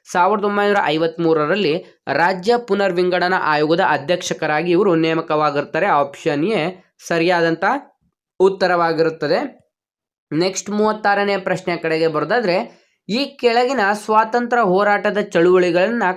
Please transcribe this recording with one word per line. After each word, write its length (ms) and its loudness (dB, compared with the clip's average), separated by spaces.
ಸಾವಿರದ 340 2
ಒಂಬೈನೂರ 380 2
ಐವತ್ಮೂರರಲ್ಲಿ 1160 0
ರಾಜ್ಯ 440 0
ಪುನರ್ವಿಂಗಡನಾ 840 0
ಆಯೋಗದ 460 0
ಅಧ್ಯಕ್ಷಕರಾಗಿ 840 -2
ಇವರು 240 2
ನೇಮಕವಾಗಿರ್ತಾರೆ. 880 0
ಆಪ್ಷನ್ 600 0
ಎ 400 -4
ಸರಿಯಾದಂಥ 560 0
ಉತ್ತರವಾಗಿರುತ್ತದೆ. 1200 0
ನೆಕ್ಸ್ಟ್ 360 -4
ಮೂವತ್ತಾರನೇ 680 0
ಪ್ರಶ್ನೆ 400 -4
ಕಡೆಗೆ 300 0
ಬರೋದಾದ್ರೆ, 800 -2
ಈ 160 -2
ಕೆಳಗಿನ 540 0
ಸ್ವಾತಂತ್ರ್ಯ 680 0
ಹೋರಾಟದ 580 2
ಚಳುವಳಿಗಳನ್ನ 840 2